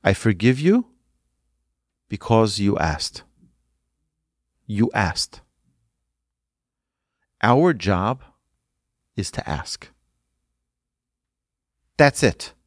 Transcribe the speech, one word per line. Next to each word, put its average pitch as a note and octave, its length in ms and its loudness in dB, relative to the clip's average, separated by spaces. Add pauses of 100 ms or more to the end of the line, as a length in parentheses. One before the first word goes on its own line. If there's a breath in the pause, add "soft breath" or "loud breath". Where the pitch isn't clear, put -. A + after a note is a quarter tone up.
"I G2 120 2
forgive A2+ 440 0
you G3+ 280 2 (1200)
because G#2+ 500 0
you G2+ 200 0
asked." - 460 -6 (1400)
You G#2+ 280 0
asked. - 480 -4 (2000)
Our C#3+ 320 2
job G2 480 -2 (920)
is G2 160 -6
to - 140 -10
ask. - 440 -10 (2000)
That's C#3+ 240 4
it. - 320 -2 (120)